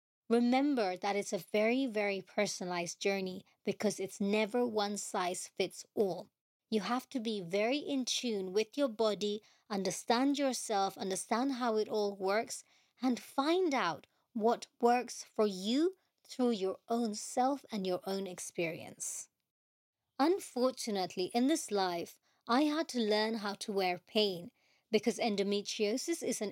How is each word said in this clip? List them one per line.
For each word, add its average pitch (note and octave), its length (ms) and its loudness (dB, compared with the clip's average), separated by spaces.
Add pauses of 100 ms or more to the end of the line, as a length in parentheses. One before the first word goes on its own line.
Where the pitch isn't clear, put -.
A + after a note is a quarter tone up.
(300)
Remember A#3+ 680 2
that G3+ 200 -2
it's G3+ 180 -2
a F#3 180 -2
very, A#3 360 2
very G3+ 340 -2
personalized F3+ 800 -4
journey F#3+ 460 -2 (200)
because G3+ 340 0
it's - 220 -6
never G#3+ 440 2
one G#3 320 -2
size F#3 600 -4
fits F#3 260 -2 (120)
all. G3 340 0 (400)
You G#3+ 120 0
have A3+ 280 -2
to C4+ 100 -4
be G#3+ 220 -4
very G3+ 360 0
in C4+ 280 -2
tune G3 480 -2
with G#3+ 240 0
your C#4+ 100 2
body, G#3 540 0 (280)
understand A#3 680 2
yourself, A3 600 0
understand A3+ 560 0
how A#3 240 0
it G#3+ 100 0
all G#3 280 0
works, G3 480 -2 (380)
and B3 180 2
find D#4+ 540 0
out F3 320 0 (280)
what A3+ 340 2 (120)
works A#3+ 460 2 (100)
for G#3+ 120 4
you A3+ 480 0 (320)
through B3 240 0
your F#3+ 260 -2 (120)
own A#3 260 0
self C4 560 -2
and G3+ 140 -2
your F3+ 200 0
own G3 220 -2
experience. - 1040 -6 (880)
Unfortunately, A#3+ 1120 0
in B3 140 4
this D4+ 240 0
life, F#3 440 -2 (320)
I B3 160 4
had D4+ 260 0
to B3 100 -2
learn G#3+ 360 2
how G3+ 240 -4
to - 120 -8
wear F#3 360 0
pain F#3+ 420 0 (420)
because A3 280 2
endometriosis G3+ 1040 0
is - 180 -2
an G3+ 100 -4